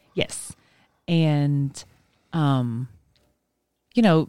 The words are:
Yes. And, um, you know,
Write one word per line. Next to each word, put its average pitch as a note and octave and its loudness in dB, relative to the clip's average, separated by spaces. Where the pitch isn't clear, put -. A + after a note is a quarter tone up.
Yes. - -6
And, C#3+ 0
um, B2+ -2
you A#3+ 4
know, D#3+ 4